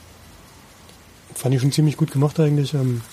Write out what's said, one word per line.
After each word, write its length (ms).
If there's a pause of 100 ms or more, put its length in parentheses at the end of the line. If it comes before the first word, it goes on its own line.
(1400)
Fand 200
ich 60
schon 100
ziemlich 260
gut 140
gemacht 280
eigentlich. 340
Ähm, 280 (120)